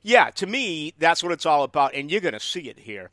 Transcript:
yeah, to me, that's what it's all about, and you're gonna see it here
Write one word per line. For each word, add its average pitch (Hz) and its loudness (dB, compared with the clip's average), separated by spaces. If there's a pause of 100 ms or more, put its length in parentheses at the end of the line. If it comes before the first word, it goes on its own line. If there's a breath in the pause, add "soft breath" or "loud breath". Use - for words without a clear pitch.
yeah, 214 6
to - -6
me, 180 -4
that's 165 2
what 175 -4
it's 165 -4
all 151 4
about, 135 0
and 143 -6
you're 190 0
gonna 123 -2
see 151 -8
it - -18
here 98 -14